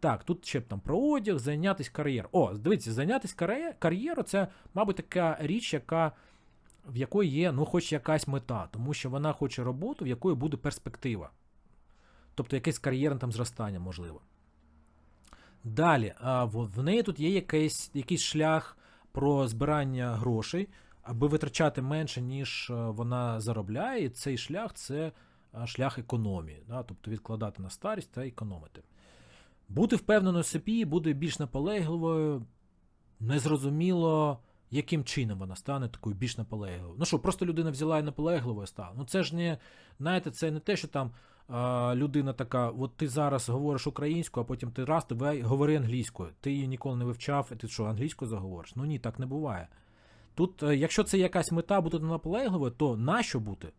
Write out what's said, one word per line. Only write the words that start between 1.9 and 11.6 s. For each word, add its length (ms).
О, 220
дивіться, 380
зайнятись 400
кар'є-, 460
кар'єрою — 500
це, 200
мабуть, 220
така 440
річ, 340
яка, 380
в 80
якої 340
є, 220
ну, 120
хоч 280
якась 360
мета. 420
Тому 240
що 160
вона 220
хоче 320
роботу, 400
в 40
якої 280
буде 200
перспектива. 760